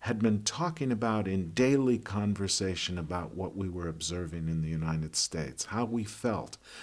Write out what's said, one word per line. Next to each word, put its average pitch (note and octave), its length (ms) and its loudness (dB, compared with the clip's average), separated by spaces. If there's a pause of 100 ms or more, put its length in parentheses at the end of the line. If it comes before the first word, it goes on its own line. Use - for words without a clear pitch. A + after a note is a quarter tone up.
had A2+ 200 -2
been G#2 240 4
talking D#3+ 480 0
about G#2+ 340 2
in F#2+ 240 0
daily B2+ 480 6
conversation G2 960 0
about E2+ 380 -4
what F#2 220 -4
we G2 120 -2
were F2 200 -2
observing E2 600 -2
in E2 140 2
the D#2 60 0
United D#2+ 480 0
States, D2 500 -4
how A2 180 -2
we A#2 200 -2
felt, A2+ 540 -4 (240)